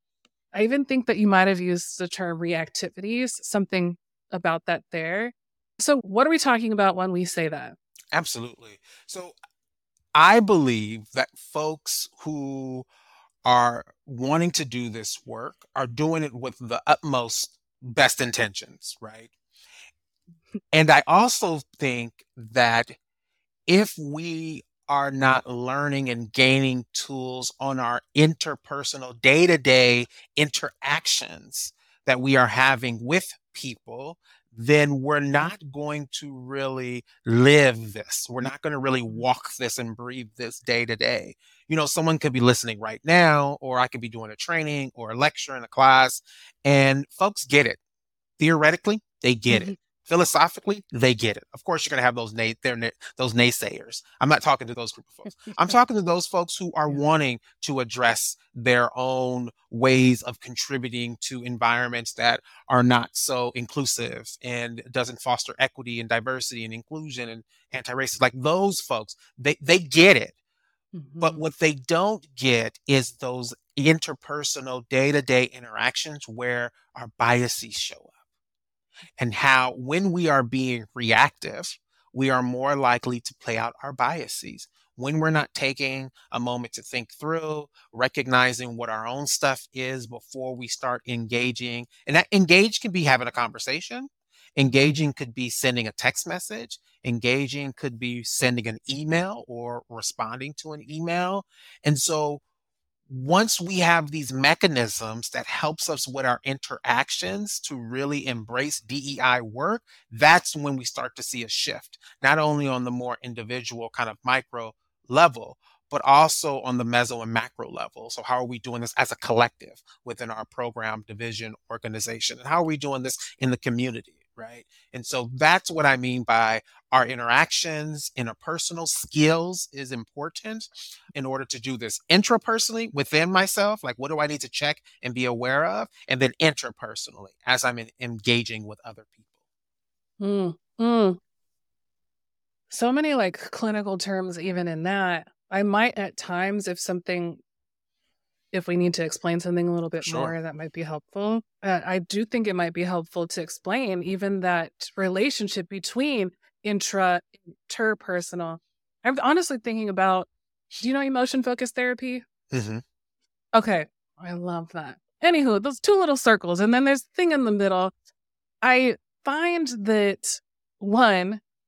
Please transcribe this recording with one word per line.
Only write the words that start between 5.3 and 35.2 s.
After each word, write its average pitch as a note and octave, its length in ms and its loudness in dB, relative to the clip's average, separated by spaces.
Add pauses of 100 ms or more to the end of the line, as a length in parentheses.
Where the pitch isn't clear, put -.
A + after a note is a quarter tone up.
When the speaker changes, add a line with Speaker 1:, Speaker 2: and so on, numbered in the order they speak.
Speaker 1:
So C#4+ 220 2
what G#3 260 2
are - 20 4
we D#4+ 100 4
talking A#3 340 2
about G3+ 220 4
when F#3 160 -2
we F3+ 140 0
say E3+ 220 -4
that? C#3 280 -10 (360)
Speaker 2:
Absolutely. A#2 680 -6 (280)
So F3+ 260 -16 (800)
I F3+ 280 10
believe A#2 760 2
that C3 220 0
folks - 720 -6 (120)
who C3+ 640 -8 (600)
are A#2+ 380 4 (220)
wanting C#3+ 460 0
to - 140 -2
do A#2+ 240 -8
this G#2+ 360 -10
work A#2 300 -14 (200)
are C3 120 -2
doing D#3 360 0
it C#3 100 -8
with A#2+ 260 -10
the A#2 280 -6
utmost C3+ 680 0 (240)
best B2+ 400 2
intentions, - 800 -6
right? A2 300 -20 (1200)
Speaker 1:
<laughs> - 180 -12
Speaker 2:
And D#3 200 6
I C#3+ 160 8
also F3+ 540 4 (180)
think A#2+ 460 -6 (120)
that A#2 540 2 (760)
if G3 300 4
we D#3+ 680 -8 (260)
are C#3 220 0
not C3 380 4
learning C3+ 600 -2
and A#2 220 -6
gaining C3 600 4
tools B2+ 680 -8
on C3+ 200 -4
our A#2+ 220 -2 (140)
interpersonal C#3+ 1040 0
day-to-day C3 840 6 (300)
interactions - 1400 -4 (320)
that B2+ 140 2
we C3+ 160 4
are B2+ 120 8
having A#2+ 580 2
with E3 200 0 (280)
people, C3 640 -14 (380)
then C#3+ 460 4
we're D3 200 0